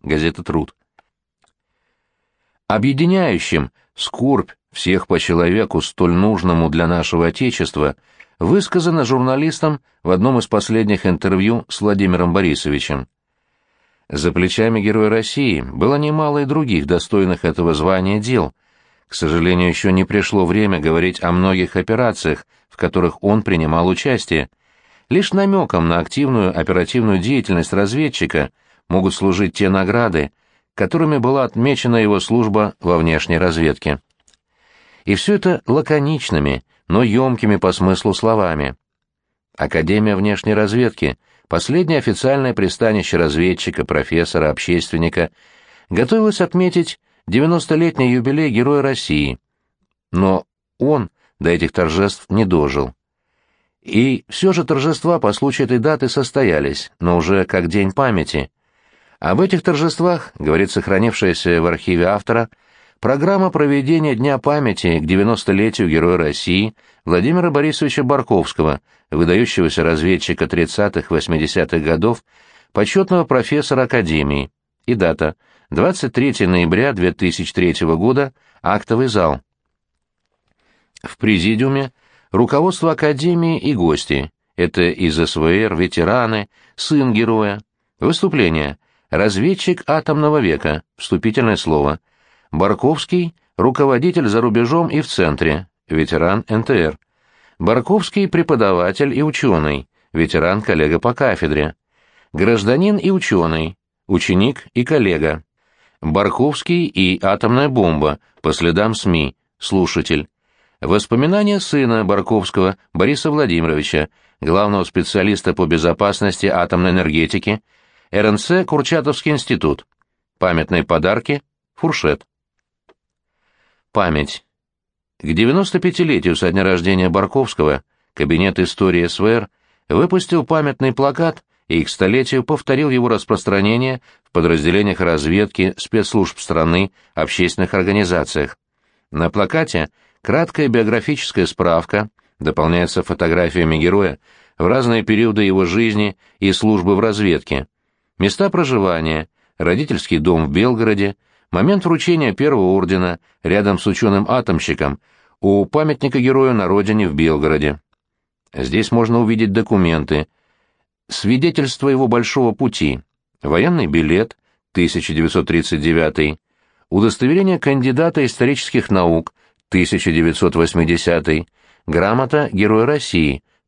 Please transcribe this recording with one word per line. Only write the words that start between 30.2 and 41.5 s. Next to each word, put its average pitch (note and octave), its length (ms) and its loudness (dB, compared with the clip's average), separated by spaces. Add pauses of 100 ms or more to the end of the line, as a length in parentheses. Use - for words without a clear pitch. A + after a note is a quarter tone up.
которыми D3+ 440 0
была C3 260 0
отмечена A#2+ 520 0
его G#2 240 2
служба G#2+ 600 0
во E2+ 180 2
внешней E2 400 0
разведке. D#2+ 640 0 (1080)
И G2+ 100 2
все G3+ 180 0
это F#3 320 0
лаконичными, C#3 960 -2 (260)
но G2+ 140 2
емкими A#2 540 2
по F#2 160 2
смыслу F#2 420 0
словами. E2+ 600 0 (840)
Академия F2+ 580 0
внешней G#2 400 0
разведки – G#2+ 640 0 (300)
последнее D#3 500 0